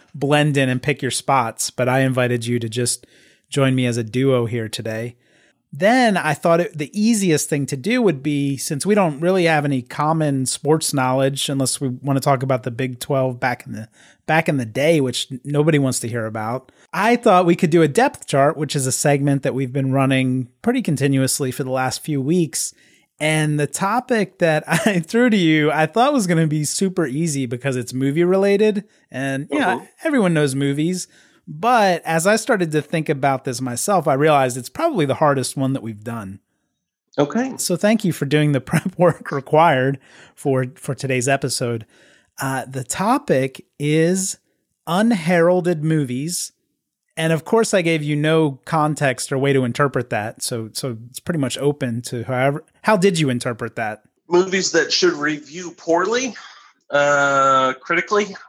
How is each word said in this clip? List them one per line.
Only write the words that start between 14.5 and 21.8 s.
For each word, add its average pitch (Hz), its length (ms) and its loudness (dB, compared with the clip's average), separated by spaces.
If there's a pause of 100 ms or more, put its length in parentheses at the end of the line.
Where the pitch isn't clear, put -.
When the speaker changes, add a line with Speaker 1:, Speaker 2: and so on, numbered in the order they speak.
Speaker 1:
the 127 80 -2
day, 143 380 2
which - 280 -4
n-, 131 140 -10
nobody 147 340 2
wants 131 220 0
to 120 80 -6
hear 117 160 -4
about, 110 480 -8 (220)
I 214 220 2
thought 202 280 4
we 175 100 4
could 175 140 2
do 165 140 4
a 156 60 4
depth 240 380 0
chart, 143 300 2
which 143 180 -6
is 135 120 -2
a 127 60 0
segment 143 500 0
that 135 100 -2
we've 127 200 -4
been 135 200 -2
running 131 560 0 (140)
pretty 247 180 0
continuously 135 720 0
for 139 120 -6
the 131 60 -6
last 127 320 -2